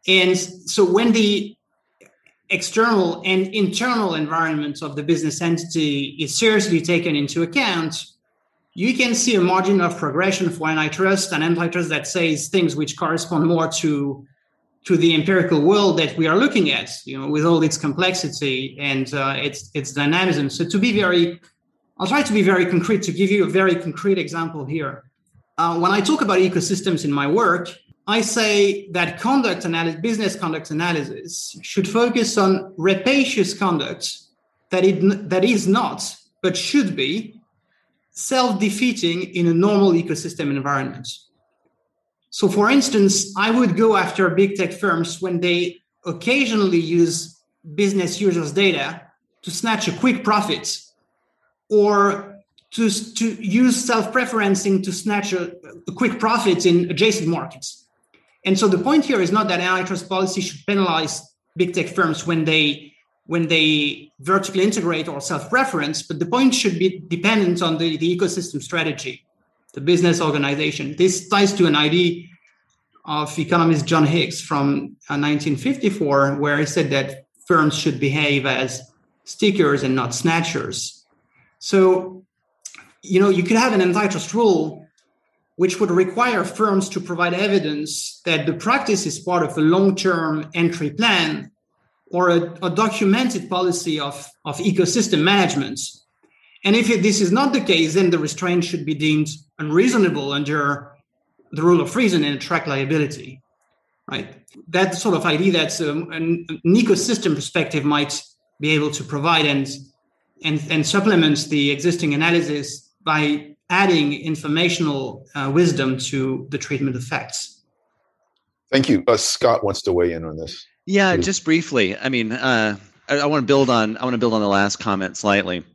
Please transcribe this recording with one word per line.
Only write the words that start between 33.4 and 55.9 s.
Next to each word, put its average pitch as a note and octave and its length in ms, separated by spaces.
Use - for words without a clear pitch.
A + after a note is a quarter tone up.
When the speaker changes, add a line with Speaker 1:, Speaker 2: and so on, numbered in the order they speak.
Speaker 1:
conduct D#3 640
that F#3 140
it, F#3+ 460
that F#3 140
is A3 240
not, G#3 480
but F#3 120
should B3 400
be, D3+ 360
self-defeating G#3 1080
in F3 120
a E3 60
normal G3 380
ecosystem E3 580
environment. C#3 580
So - 180
for G3+ 220
instance, G#3+ 640
I G#3 160
would A3+ 240
go G#3+ 220
after F#3 320
big G3 260
tech F3 160
firms E3+ 500
when F3+ 200
they F3 400
occasionally G#3 720
use E3 640
business G3 480
users' E3+ 320
data E3+ 480
to E3 100
snatch G#3+ 380
a - 40
quick - 300
profit, G3+ 560
or G3+ 680
to, A3+ 180
to - 440
use A#3 400
self-preferencing G#3 1000
to F3+ 100
snatch G3+ 400
a, F3 200
a - 40